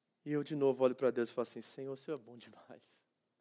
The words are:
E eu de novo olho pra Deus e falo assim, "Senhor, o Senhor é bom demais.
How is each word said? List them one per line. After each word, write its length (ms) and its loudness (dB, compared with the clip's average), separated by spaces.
E 60 -4
eu 120 0
de 120 -6
novo 280 4
olho 120 6
pra 160 2
Deus 180 0
e 40 -14
falo 100 0
assim, 180 -10
"Senhor, 320 -10
o 40 -12
Senhor 200 -8
é 20 -10
bom 160 -20
demais. 640 -20